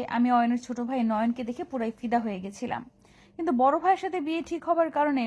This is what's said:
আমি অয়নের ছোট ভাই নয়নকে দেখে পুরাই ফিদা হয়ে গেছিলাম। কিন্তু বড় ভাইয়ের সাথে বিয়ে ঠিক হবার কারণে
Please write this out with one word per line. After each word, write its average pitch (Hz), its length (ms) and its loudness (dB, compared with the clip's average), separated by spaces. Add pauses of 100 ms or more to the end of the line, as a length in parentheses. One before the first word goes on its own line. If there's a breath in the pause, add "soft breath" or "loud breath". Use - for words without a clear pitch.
আমি 240 260 2
অয়নের 240 300 4
ছোট 247 180 -8
ভাই 247 240 -2
নয়নকে 226 400 0
দেখে 240 200 -6
পুরাই 233 280 -4
ফিদা 233 280 0
হয়ে 208 200 -4
গেছিলাম। 196 420 -8 (540 soft breath)
কিন্তু 330 160 -2
বড় 262 280 4
ভাইয়ের 359 240 2
সাথে 370 160 -4
বিয়ে 320 220 -2
ঠিক 330 240 -6
হবার 330 260 2
কারণে 285 360 2